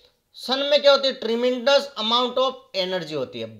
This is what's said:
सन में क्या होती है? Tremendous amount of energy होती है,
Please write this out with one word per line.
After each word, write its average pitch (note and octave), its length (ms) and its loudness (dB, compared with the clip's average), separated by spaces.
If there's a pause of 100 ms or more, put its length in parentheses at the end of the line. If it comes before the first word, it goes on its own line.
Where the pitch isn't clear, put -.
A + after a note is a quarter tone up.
(400)
सन C4 220 -4
में C#4+ 200 2
क्या C#4 100 6
होती C#4 160 4
है? - 120 -4
Tremendous B3 680 2 (140)
amount A#3+ 380 0
of B3+ 440 -4
energy F3+ 300 -4
होती B2 260 -6
है, A2 60 -8 (140)